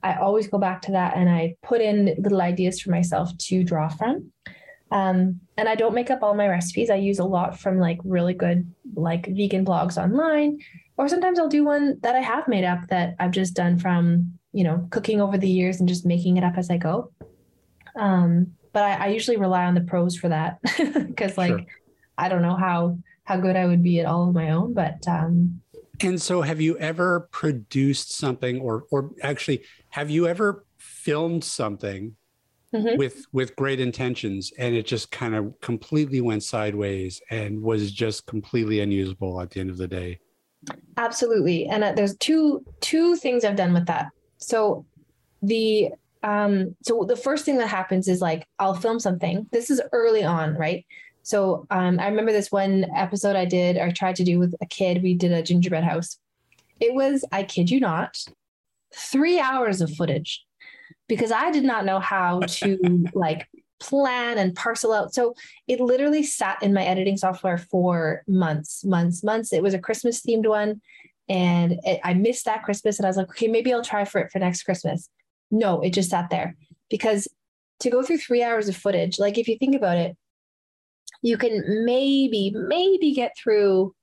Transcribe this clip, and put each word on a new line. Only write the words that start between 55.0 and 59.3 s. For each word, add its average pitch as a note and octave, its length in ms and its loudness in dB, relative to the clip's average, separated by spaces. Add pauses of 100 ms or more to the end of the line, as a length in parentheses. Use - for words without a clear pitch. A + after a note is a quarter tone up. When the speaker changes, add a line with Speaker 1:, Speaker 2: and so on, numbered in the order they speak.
Speaker 1:
We F#3 100 2
did F3 200 2
a E3+ 100 0
gingerbread F3 420 2
house. E3 320 -2 (640)
It A#3+ 140 2
was, C4+ 280 2 (100)
I G3 100 -2
kid F3 280 0
you C4 100 4
not, F3 360 -2 (800)
three E4 460 0